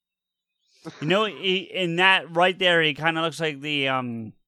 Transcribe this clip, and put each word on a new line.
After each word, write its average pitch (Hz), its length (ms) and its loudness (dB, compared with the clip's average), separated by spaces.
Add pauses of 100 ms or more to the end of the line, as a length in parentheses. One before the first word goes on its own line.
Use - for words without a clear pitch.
(1000)
You 143 60 -4
know, 202 180 2
he, 185 320 -2
in 175 380 -4
that 180 400 4
right 180 240 4
there, 175 240 4
he 151 100 2
kinda 160 300 -2
looks 156 160 -6
like 156 200 -4
the, 143 280 -2
um, 120 460 -4 (140)